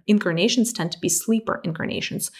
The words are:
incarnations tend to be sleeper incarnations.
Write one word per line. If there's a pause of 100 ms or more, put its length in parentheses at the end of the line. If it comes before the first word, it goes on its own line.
incarnations
tend
to
be
sleeper
incarnations.